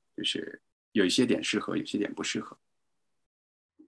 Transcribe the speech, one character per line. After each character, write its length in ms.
就 60
是 380
有 120
一 40
些 160
点 180
适 160
合， 180
有 80
些 120
点 180
不 80
适 160
合。 180